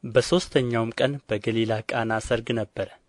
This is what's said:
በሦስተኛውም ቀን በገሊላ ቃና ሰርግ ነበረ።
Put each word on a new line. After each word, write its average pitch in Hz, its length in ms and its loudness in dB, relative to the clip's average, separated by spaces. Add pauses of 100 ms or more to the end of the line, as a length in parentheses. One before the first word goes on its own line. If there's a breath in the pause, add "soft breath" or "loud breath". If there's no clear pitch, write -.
በሦስተኛውም 120 880 2
ቀን 131 200 2 (100)
በገሊላ 110 500 0 (120)
ቃና 113 340 -2
ሰርግ 113 340 -2
ነበረ። 104 340 -4 (220)